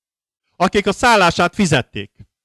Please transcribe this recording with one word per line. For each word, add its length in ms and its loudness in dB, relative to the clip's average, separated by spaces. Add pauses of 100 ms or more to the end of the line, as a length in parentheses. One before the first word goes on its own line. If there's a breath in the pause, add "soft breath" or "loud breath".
(560)
akik 320 -2
a 40 2
szállását 640 0
fizették. 560 -4 (340)